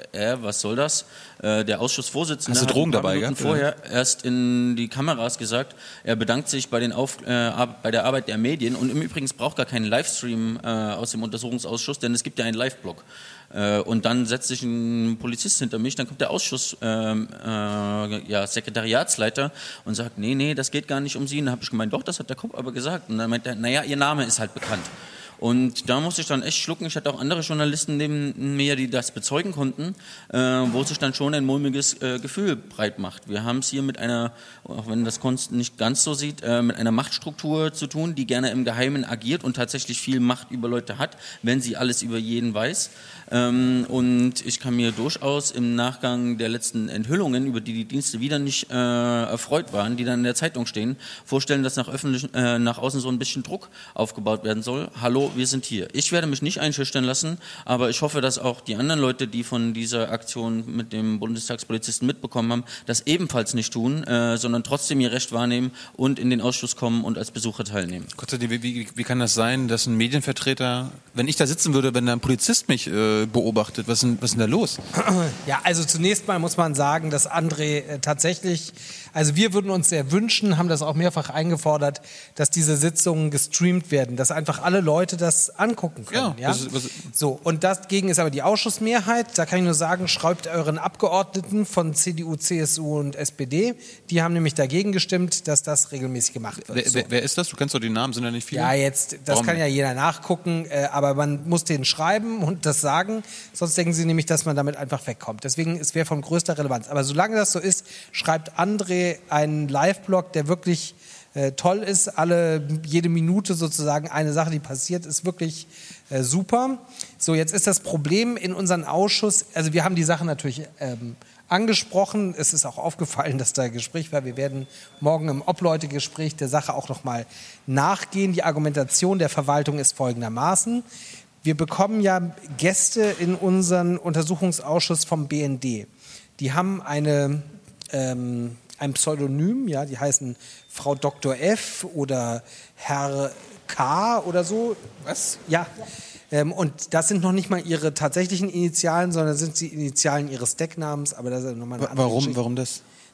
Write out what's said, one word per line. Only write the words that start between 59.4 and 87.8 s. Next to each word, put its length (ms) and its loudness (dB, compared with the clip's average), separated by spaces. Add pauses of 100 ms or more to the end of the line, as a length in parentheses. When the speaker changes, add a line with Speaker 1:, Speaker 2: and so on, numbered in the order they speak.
Speaker 1:
von 300 0
dieser 380 -2
Aktion 640 -4
mit 180 -4
dem 260 0
Bundestagspolizisten 880 -4
mitbekommen 460 -2
haben, 120 0 (220)
das 220 -2
ebenfalls 480 0
nicht 180 -2
tun, 300 0
äh, 340 2
sondern 260 0
trotzdem 360 0
ihr 120 2
Recht 200 -4
wahrnehmen 400 0 (240)
und 240 2
in 100 2
den 120 2
Ausschuss 340 -2
kommen 280 0
und 140 -2
als 140 -6
Besucher 320 -4
teilnehmen. 420 -4 (120)
Speaker 2:
Gott 120 -10
sei 80 -4
Dank, 140 -2
wie, 100 -2
wie, 320 -4
wie 100 -4
kann 160 0
das 140 2
sein, 340 2
dass 200 0
ein 80 2
Medienvertreter, 960 0 (240)
wenn 120 2
ich 100 0
da 100 4
sitzen 260 2
würde, 220 4
wenn 100 4
da 80 4
ein 60 0
Polizist 480 2
mich, 200 2
äh, 360 4
beobachtet, 640 0
was 120 2
ist 40 4
denn, 160 4
was 120 0
ist 20 -2
denn 80 0
da 40 4
los? 320 2 (160)
Speaker 3:
<clears throat> 540 2
Ja, 160 0
also 200 2
zunächst 440 2
mal 120 0
muss 180 0
man 180 2
sagen, 340 2
dass 200 2
André, 560 0
äh, 140 -6
tatsächlich, 720 0 (400)
also 220 4
wir 180 4
würden 160 2
uns 200 4
sehr 220 0
wünschen, 460 4
haben 100 4
das 140 2
auch 120 -2
mehrfach 360 2
eingefordert, 720 0 (340)
dass 140 2
diese 260 4
Sitzungen 560 2
gestreamt 600 2
werden, 260 2
dass 140 2
einfach 300 -2
alle 200 4
Leute 340 4
das 420 2
angucken 480 -2
können, 320 0
Speaker 2:
Ja, 60 -6
Speaker 3:
ja? 60 2
Speaker 2:
was 120 2
ist, 120 -6
was 100 -2 (300)
Speaker 3:
So, 300 0
und 200 2
dagegen 460 2